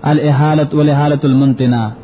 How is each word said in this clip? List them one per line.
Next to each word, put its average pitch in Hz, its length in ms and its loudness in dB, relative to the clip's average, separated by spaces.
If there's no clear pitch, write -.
«الاحالة 151 640 0
والاحالة 147 460 0
المنتنه» 131 580 0